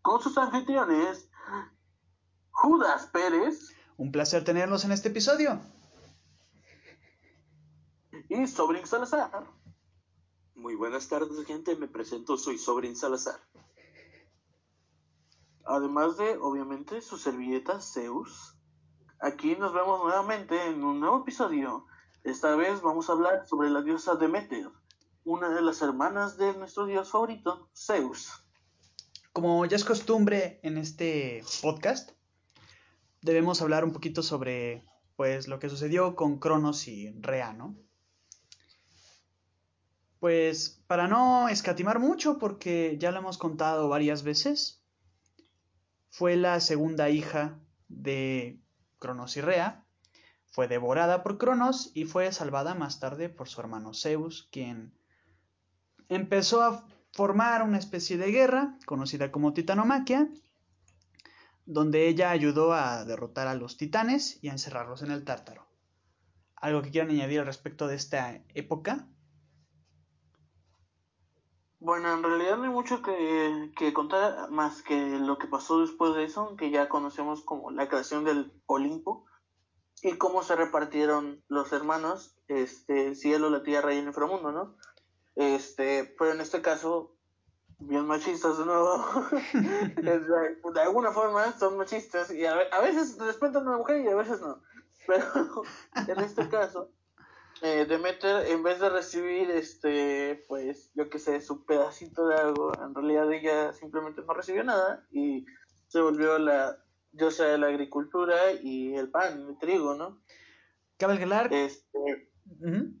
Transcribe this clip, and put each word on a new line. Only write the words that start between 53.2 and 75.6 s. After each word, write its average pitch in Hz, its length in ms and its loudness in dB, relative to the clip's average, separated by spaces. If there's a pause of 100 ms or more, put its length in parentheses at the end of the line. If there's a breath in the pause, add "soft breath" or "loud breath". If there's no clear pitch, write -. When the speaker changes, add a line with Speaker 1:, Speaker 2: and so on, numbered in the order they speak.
Speaker 2:
por 131 180 -14
su - 140 -14
hermano 110 320 -10
Zeus, 156 580 -4
quien 120 400 -10 (1160)
empezó 196 520 2
a 233 240 0 (260)
formar 220 500 2
una 214 160 2
especie 180 400 -4
de 190 120 0
guerra 262 540 2
conocida 139 480 -4
como 147 220 2
Titanomaquia, 247 760 2 (1400 soft breath)
donde 151 440 4
ella 175 220 4
ayudó 156 440 4
a 123 320 0
derrotar 120 420 -4
a 131 60 -2
los 123 240 -10
titanes 220 640 0
y 147 80 -6
a - 20 -8
encerrarlos 127 500 -8
en 143 80 -8
el 143 140 -6
Tártaro. 123 420 -10 (880)
¿Algo 147 260 0
que 139 80 -10
quieran 160 200 0
añadir 147 300 0
al 139 60 -2
respecto 139 420 -6
de 139 80 -4
esta 131 380 -4 (200)
época? 170 540 -6 (2750)
Speaker 1:
Bueno, 170 320 2
en 165 100 0
realidad 170 360 2
no 247 60 -2
hay 262 60 0
mucho 247 320 -2
que, 156 720 0
que 151 160 2
contar 185 580 0
más 151 320 -2
que 151 120 -2 (240)
lo 139 200 0
que - 100 -8
pasó 165 320 2